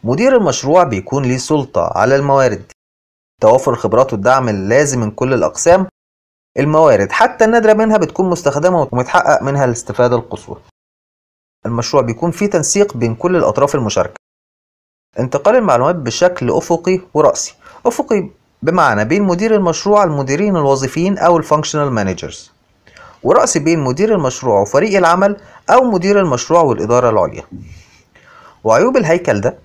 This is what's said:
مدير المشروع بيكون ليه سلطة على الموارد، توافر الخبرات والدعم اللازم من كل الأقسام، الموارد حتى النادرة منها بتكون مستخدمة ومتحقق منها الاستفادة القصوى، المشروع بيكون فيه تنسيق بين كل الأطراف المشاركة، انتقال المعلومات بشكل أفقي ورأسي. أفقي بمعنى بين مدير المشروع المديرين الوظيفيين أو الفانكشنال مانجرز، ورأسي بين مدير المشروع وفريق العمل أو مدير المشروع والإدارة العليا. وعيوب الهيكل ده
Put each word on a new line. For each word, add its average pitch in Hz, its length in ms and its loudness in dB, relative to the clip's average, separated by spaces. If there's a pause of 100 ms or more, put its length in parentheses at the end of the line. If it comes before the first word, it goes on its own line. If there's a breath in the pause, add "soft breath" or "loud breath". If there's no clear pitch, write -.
مدير 220 340 2
المشروع 170 460 2
بيكون 131 400 -4
ليه 127 140 0
سلطة 127 580 -2
على 120 200 2
الموارد، 135 560 0 (680)
توافر 127 300 4
الخبرات 117 420 0
والدعم 120 360 0
اللازم 120 500 0
من 107 120 -4
كل 127 220 -4
الأقسام، 170 540 0 (720)
الموارد 143 520 2
حتى 233 340 2
النادرة 220 280 4
منها 220 240 2
بتكون 185 320 -2
مستخدمة 165 640 0
ومتحقق 135 520 0
منها 139 220 0
الاستفادة 120 500 -2
القصوى، - 420 -8 (1080)
المشروع 117 380 -2
بيكون 120 280 -4
فيه 202 180 -4
تنسيق 202 480 -2
بين 117 180 -2
كل 180 200 -2
الأطراف 139 400 0
المشاركة، 104 400 -4 (1040)
انتقال 143 360 0
المعلومات 160 400 2
بشكل 147 560 -2
أفقي 180 480 -2 (140)
ورأسي. - 420 0 (300 loud breath)
أفقي 226 440 -2 (320)
بمعنى 139 440 2
بين 165 180 0
مدير 202 320 0
المشروع 196 480 0
المديرين 156 540 -2
الوظيفيين 143 600 -2
أو 170 200 2
الفانكشنال 151 540 -2
مانجرز، 95 640 -6 (680 loud breath)
ورأسي 156 360 2
بين 160 200 0
مدير 156 360 0
المشروع 127 460 0
وفريق 180 360 0
العمل 190 400 2 (320 loud breath)
أو 247 140 4
مدير 202 360 0
المشروع 165 420 0
والإدارة 120 480 2
العليا. 98 340 -2 (1200 loud breath)
وعيوب 170 340 2
الهيكل 165 440 0
ده 117 240 -4